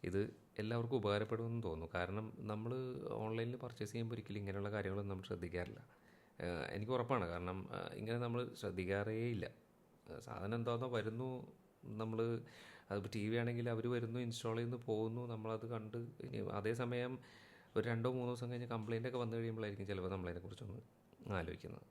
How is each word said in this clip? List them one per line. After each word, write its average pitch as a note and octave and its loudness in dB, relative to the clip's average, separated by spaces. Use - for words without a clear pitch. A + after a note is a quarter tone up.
ഇത് F2+ 2
എല്ലാവർക്കും A#2 2
ഉപകാരപ്പെടുമെന്ന് G#2+ 2
തോന്നുന്നു. D#2+ -2
കാരണം F#2+ 0
നമ്മൾ G#2+ -2
ഓൺലൈനിൽ A2+ 0
പർച്ചേസ് A#2+ -4
ചെയ്യുമ്പോൾ A#2 -2
ഒരിക്കലും G#2 -4
ഇങ്ങനെയുള്ള G2 0
കാര്യങ്ങളൊന്നും G2 0
നമ്മൾ F#2 -4
ശ്രദ്ധിക്കാറില്ല. F2 -2
ഏഹ്, E2+ 0
എനിക്ക് G#2+ 0
ഉറപ്പാണ്. A#2+ 4
കാരണം, F2+ 0
ആ, F2+ -4
ഇങ്ങനെ A2+ 0
നമ്മൾ A#2+ 2
ശ്രദ്ധിക്കാറേ G2 2
ഇല്ല. G2 0
ഏഹ്, - -8
സാധനം G2+ -2
എന്താണെന്നോ A#2+ 2
വരുന്നു, A#2 0
നമ്മൾ A2 0
അതിപ്പോൾ G2 -2
ടി G#2 0
വി A2+ 4
ആണെങ്കിൽ A#2 2
അവർ A2+ 0
വരുന്നു, A#2+ 2
ഇൻസ്റ്റാൾ A#2 0
ചെയ്യുന്നു, A#2+ 0
പോകുന്നു, A2+ 2
നമ്മളത് A2 -2
കണ്ട് A2 -2
ഇനി B2+ -4
അതേസമയം A#2+ 2
ഒരു A2+ 4
രണ്ടോ A#2 4
മൂന്നോ B2 2
ദിവസം A#2+ 0
കഴിഞ്ഞ് A#2+ -2
കംപ്ലയിൻ്റ് A2+ 2
ഒക്കെ B2 0
വന്നു A#2 2
കഴിയുമ്പോഴായിരിക്കും A2 0
ചിലപ്പോൾ F#2+ 2
നമ്മളതിനെക്കുറിച്ചൊന്ന് F#2+ -2
ആലോചിക്കുന്നത്. E2 -2